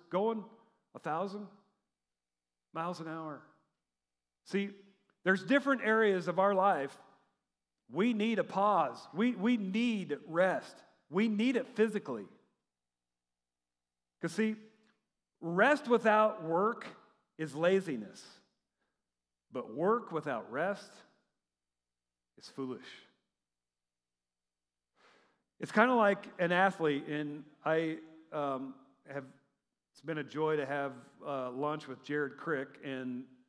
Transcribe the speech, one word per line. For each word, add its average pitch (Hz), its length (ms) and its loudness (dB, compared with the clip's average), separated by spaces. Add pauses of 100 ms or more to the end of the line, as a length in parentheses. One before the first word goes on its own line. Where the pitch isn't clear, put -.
going 214 360 0 (500)
a 131 40 -12
thousand 190 480 -6 (1300)
miles 165 280 -6
an 160 80 -10
hour. 160 320 -10 (1040)
See, 202 240 -2 (560)
there's 185 180 4
different 262 400 2
areas 208 460 2
of 175 100 0
our 202 140 4
life 185 440 2 (920)
we 208 220 2
need 214 260 2
a 170 40 2
pause. 190 540 2 (160)
We, 226 180 2
we 233 260 2
need 196 600 -2 (100)
rest. 165 480 0 (340)
We 196 180 2
need 226 300 2
it 185 180 -2
physically. 196 500 0 (2000)
'Cause 170 100 -4
see, 220 240 0 (840)
rest 233 460 4
without 214 560 4
work 190 440 0 (500)
is 156 160 -6
laziness. 156 720 0 (1300)
But 117 200 -8
work 202 380 0
without 147 400 -4
rest 180 400 -4 (1500)
is - 120 -20
foolish. 127 380 -10 (2750)
It's - 120 -10
kinda 240 220 6
like 202 340 4 (120)
an 175 120 2
athlete, 170 560 2
and 151 380 -6 (180)
I, 160 360 0 (320)
um, 135 420 -6 (340)
have, 139 180 -10 (680)
it's - 100 -20
been 156 160 -6
a 151 60 -6
joy 156 340 -2
to 143 80 -2
have, 139 280 -4 (320)
uh, 135 260 -6
lunch 147 360 -4
with 127 160 -14
Jared 147 320 -4
Crick, 135 480 -6
and, 131 420 -8 (240)